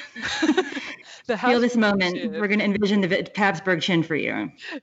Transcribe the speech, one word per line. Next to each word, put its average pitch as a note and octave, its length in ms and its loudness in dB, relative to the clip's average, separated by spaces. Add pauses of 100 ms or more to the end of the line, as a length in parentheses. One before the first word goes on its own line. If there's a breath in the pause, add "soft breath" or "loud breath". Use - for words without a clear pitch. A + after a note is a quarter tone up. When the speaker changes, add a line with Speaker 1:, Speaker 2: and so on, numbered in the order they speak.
(140)
Speaker 1:
<laughs> - 340 -2 (800 loud breath)
Speaker 2:
The A3+ 120 -2
Speaker 1:
Feel B3 200 4
this A#3+ 160 2
Speaker 2:
Habsburg A3+ 60 4 (200)
Speaker 1:
moment. F3+ 160 0
Speaker 2:
chin. F#3+ 160 -6
Speaker 1:
We're G3+ 160 -2
gonna G#3 160 0
envision G#3 360 2
the F#3+ 80 2
vi-, E3 260 0
Habsburg F#3 460 2
chin E3 220 2
for D#3 120 -4
you. G#2+ 380 -4 (300 loud breath)